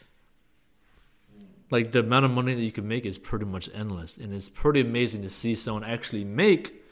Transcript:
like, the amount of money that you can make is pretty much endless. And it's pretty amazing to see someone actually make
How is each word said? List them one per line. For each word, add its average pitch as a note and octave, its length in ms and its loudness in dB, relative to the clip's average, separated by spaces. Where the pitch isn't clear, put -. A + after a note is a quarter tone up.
like, A#2 220 2
the B2 80 6
amount A#2+ 240 4
of C3 80 4
money B2 240 0
that A#2 80 0
you A2 80 0
can G#2 160 -6
make A#2 180 -2
is F#2+ 120 -4
pretty G#2+ 260 -4
much F#2 300 -6
endless. G2 420 -8
And G#2 180 -10
it's G2 140 -8
pretty D3 320 2
amazing A#2 440 0
to G2 60 -8
see A2+ 240 -2
someone A2 300 -4
actually A2+ 400 -6
make D#3 580 2